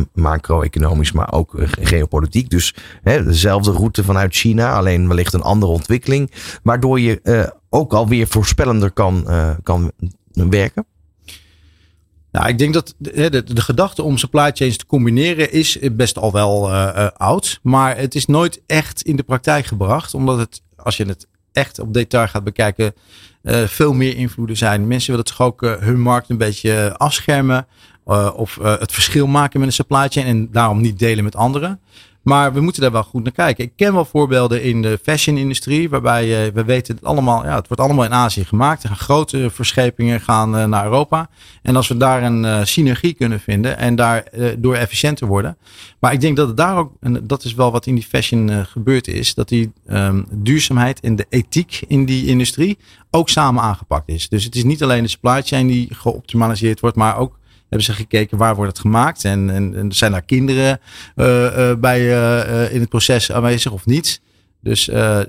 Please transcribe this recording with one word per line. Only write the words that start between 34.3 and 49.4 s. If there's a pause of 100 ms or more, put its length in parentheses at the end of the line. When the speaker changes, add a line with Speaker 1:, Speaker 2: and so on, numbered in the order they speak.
Speaker 2:
in
de
fashion-industrie,
waarbij,
eh,
we
weten
het
allemaal,
ja,
het
wordt
allemaal
in
Azië
gemaakt.
Er
gaan
grote
verschepingen
gaan,
eh,
naar
Europa. (320)
En
als
we
daar
een,
eh,
synergie
kunnen
vinden
en
daar,
eh, (120)
door
efficiënter
worden. (420)
Maar
ik
denk
dat
het
daar
ook,
en
dat
is
wel
wat
in
die
fashion,
eh,
gebeurd
is,
dat